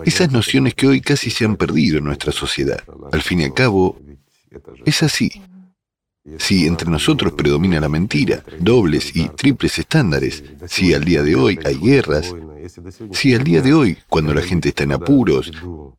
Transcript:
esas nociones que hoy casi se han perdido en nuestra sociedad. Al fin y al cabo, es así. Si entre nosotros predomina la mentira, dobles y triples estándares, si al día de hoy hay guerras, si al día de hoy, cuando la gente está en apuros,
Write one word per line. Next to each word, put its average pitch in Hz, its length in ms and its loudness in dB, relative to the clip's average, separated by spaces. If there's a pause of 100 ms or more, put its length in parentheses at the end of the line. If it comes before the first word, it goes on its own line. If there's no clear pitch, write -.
esas 170 260 2
nociones 131 440 2
que - 140 2
hoy 135 120 4
casi 135 300 -2
se 113 160 -2
han 107 100 0
perdido 78 420 2
en 73 60 -2
nuestra 73 300 -4
sociedad. 69 500 -4 (300)
Al 78 80 0
fin 87 180 0
y 76 60 0
al 69 80 -4
cabo, 98 440 2 (880)
es 156 180 0
así. - 280 0 (1040)
Si 87 300 0
entre 82 220 -2
nosotros 85 440 0
predomina 76 460 0
la 76 100 -2
mentira, 104 540 -2 (160)
dobles 87 560 2
y 82 140 0
triples - 500 -2
estándares, 73 640 -2 (240)
si 90 260 2
al 71 100 0
día 78 200 2
de 76 120 2
hoy 107 300 2
hay 71 120 -2
guerras, 87 580 0 (760)
si 127 220 2
al 120 100 2
día 160 200 4
de 131 100 4
hoy, 123 240 2 (100)
cuando 78 240 0
la 73 120 0
gente 76 260 -2
está - 140 -2
en 71 80 0
apuros, 127 600 2 (480)